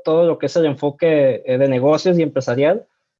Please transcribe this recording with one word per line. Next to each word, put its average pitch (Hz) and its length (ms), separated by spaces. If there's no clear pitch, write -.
todo 165 200
lo 160 120
que - 80
es - 100
el 165 100
enfoque, 143 800
eh, 127 120
de 139 100
negocios 147 500
y 165 60
empresarial, 143 640